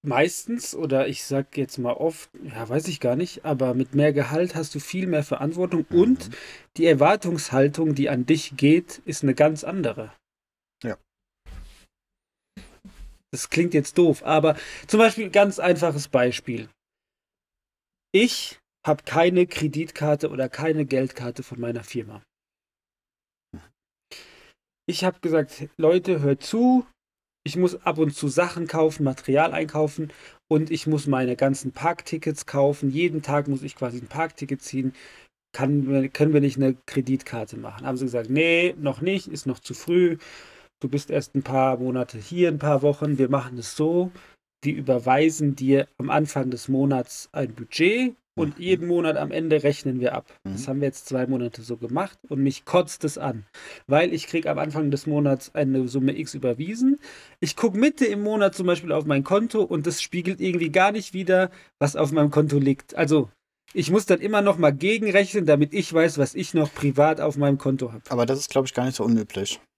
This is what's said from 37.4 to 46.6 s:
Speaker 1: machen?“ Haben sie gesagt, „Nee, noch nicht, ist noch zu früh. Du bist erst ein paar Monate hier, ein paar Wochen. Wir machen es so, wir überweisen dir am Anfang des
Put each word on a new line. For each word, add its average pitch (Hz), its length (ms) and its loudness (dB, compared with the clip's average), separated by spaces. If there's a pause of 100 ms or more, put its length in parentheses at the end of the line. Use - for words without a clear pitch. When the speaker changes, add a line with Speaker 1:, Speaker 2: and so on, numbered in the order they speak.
Speaker 1:
machen?“ 110 300 -14
Haben 131 100 -4
sie 135 100 -4
gesagt, 117 220 -4
„Nee, 165 500 2
noch 139 220 -4
nicht, 185 280 -2
ist 147 180 -10
noch 127 140 -6
zu - 140 -14
früh. 170 440 2 (640)
Du 135 80 -6
bist 139 220 -4
erst - 260 -4
ein 131 80 -2
paar 131 340 2
Monate 123 400 -4
hier, 175 300 0
ein 151 100 -2
paar 143 240 2
Wochen. 147 340 0
Wir 131 120 2
machen 123 300 -2
es - 180 -12
so, 175 340 0 (540)
wir 151 100 0
überweisen 135 800 2
dir 135 320 4 (120)
am 131 120 -6
Anfang 147 400 0
des 123 180 -8